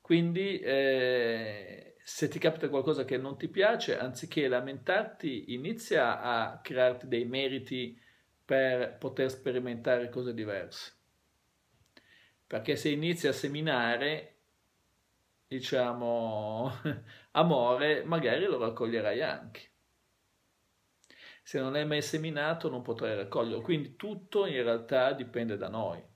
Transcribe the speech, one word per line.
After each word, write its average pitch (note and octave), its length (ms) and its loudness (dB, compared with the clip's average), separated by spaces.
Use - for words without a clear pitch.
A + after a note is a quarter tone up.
Quindi, E3+ 580 2
eh, A#2 1400 0
se - 240 -4
ti C#3 120 -6
capita D#3+ 300 2
qualcosa C#3 360 0
che B2+ 120 -2
non C3+ 200 -6
ti E3 100 -6
piace, G3 500 2
anziché C3+ 500 -2
lamentarti, C3+ 1040 -2
inizia C#3+ 680 0
a A#2 400 0
crearti B2+ 460 2
dei A#2+ 180 2
meriti B2+ 720 -4
per C3 540 2
poter C3 320 0
sperimentare B2 800 0
cose B2 240 -4
diverse. G2+ 600 -6
Perché A2 300 0
se - 140 0
inizi D#3+ 380 0
a C3+ 40 4
seminare, C#3 1080 -2
diciamo, A#2+ 1200 0
<laughs> - 600 -8
amore, D3 720 4
magari D#3 420 2
lo D#3+ 120 2
raccoglierai A2+ 640 0
anche. - 480 -6
Se - 160 -4
non C3 140 -2
l'hai D3+ 120 2
mai D3+ 160 0
seminato, D#3 680 -2
non B2+ 120 -4
potrai A2+ 340 -2
raccoglierlo. A2+ 460 -2
Quindi D3+ 360 -2
tutto G3+ 480 -2
in C3 180 -2
realtà B2 480 2
dipende A#2 460 -4
da F#2 100 -6
noi. F#2+ 340 -4